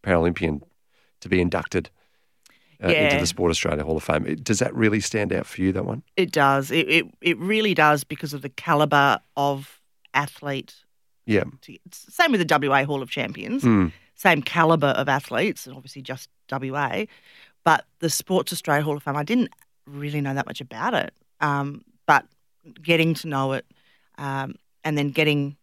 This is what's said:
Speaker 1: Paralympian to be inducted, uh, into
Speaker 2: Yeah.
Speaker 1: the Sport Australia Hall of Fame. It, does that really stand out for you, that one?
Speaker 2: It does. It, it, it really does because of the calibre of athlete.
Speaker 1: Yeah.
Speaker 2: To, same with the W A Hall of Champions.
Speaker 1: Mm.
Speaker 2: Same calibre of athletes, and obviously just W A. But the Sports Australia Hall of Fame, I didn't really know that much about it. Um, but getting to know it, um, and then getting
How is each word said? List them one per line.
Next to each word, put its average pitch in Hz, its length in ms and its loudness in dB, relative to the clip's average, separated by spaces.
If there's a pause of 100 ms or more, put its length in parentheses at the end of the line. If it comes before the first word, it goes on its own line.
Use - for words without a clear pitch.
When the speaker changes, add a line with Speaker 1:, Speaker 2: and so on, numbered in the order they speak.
Speaker 1:
Paralympian 82 580 0 (580)
to - 80 -16
be 90 120 2
inducted, 87 500 -2 (920)
uh, - 60 0
into 85 100 4 (180)
Speaker 2:
Yeah. - 40 2
Speaker 1:
the 87 60 0
Sport 87 240 0
Australia 78 340 0
Hall 78 140 0
of - 40 -6
Fame. - 240 0
It, 80 160 -6
does 110 180 0
that 127 140 -2
really 107 260 2
stand 101 340 -2
out - 120 -4
for - 140 -12
you, 95 120 2
that 95 120 -2
one? 107 180 -6 (140)
Speaker 2:
It 185 160 0
does. 139 380 2
It, 165 180 0
it, 160 180 2 (140)
it 175 180 0
really 214 360 0
does 151 300 4
because 147 280 -10
of 143 80 -10
the 139 80 -12
calibre 147 720 2 (160)
of 139 440 -2 (340)
athlete. 143 600 -6 (520)
Speaker 1:
Yeah. 107 180 2 (180)
Speaker 2:
To, - 140 -20 (160)
same - 400 -2
with 208 80 2
the 170 60 0
W 147 260 2
A 135 120 4
Hall 139 180 -4
of 120 80 -12
Champions. 123 540 -6
Speaker 1:
Mm. 98 280 4 (220)
Speaker 2:
Same 165 260 4
calibre 160 500 2
of 135 200 -2
athletes, 139 560 -2
and 131 100 -16
obviously 135 240 -18
just 131 300 -14 (180)
W 135 280 -8
A. 147 300 -4 (580)
But 160 200 4 (140)
the 165 100 -2
Sports - 440 0
Australia 147 300 0
Hall 147 140 -2
of 147 60 -12
Fame, 139 140 -4
I 147 80 -2
didn't 233 260 0 (360)
really 143 360 -6
know 135 100 -2
that 135 140 -4
much - 160 -12
about 131 320 -6
it. - 180 -2 (300)
Um, 143 400 -2 (240)
but 147 200 4 (560)
getting 165 320 2
to 160 140 -10
know 135 240 -2
it, 135 120 -4 (540)
um, 135 380 -8 (280)
and 151 140 -2
then 143 120 0
getting 143 520 0